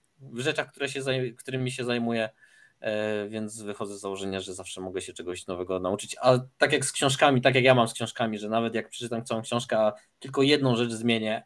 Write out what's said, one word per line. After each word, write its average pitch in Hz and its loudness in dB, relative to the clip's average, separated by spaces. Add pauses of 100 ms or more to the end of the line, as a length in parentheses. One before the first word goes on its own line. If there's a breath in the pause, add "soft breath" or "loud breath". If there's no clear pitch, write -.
(180)
w 135 -12
rzeczach, 147 -2
które 139 -4
się 139 -6
zaj-, 131 -2
którymi 131 -4
się 127 -6
zajmuję, 117 0 (500 soft breath)
e, 107 -2
więc 110 -8
wychodzę 101 -8
z 98 -14
założenia, 98 -6
że 92 -10
zawsze 92 -12
mogę 92 -6
się 87 -10
czegoś 90 -10
nowego 92 -4
nauczyć. 92 -4
A 127 6 (200)
tak 139 4
jak 135 2
z - -2
książkami, 139 4
tak 127 4
jak 127 4
ja 131 10
mam 117 6
z - -10
książkami, 113 -4
że 104 -8
nawet 113 0
jak 110 -4
przeczytam 117 -8
całą 113 -4
książkę, 117 -2
a 107 4 (260 loud breath)
tylko 135 0
jedną 135 4
rzecz 117 0
zmienię 113 0